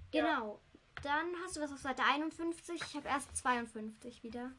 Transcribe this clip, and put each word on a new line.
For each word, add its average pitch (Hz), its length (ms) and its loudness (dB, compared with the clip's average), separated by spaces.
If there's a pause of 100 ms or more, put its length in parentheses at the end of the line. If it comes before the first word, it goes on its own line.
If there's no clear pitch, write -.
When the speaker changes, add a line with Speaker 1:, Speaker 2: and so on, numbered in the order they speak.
(140)
Speaker 1:
Ja. 302 100 6
Speaker 2:
Genau. 247 360 2 (420)
Dann 302 260 4 (160)
hast 359 140 -6
du 302 40 -2
was 285 120 -2
auf 269 60 -8
Seite 262 240 -2
einundfünfzig. 320 760 2
Ich - 140 -6
hab 285 100 -4
erst - 300 -2
zweiundfünfzig 233 880 -2
wieder. 240 360 -6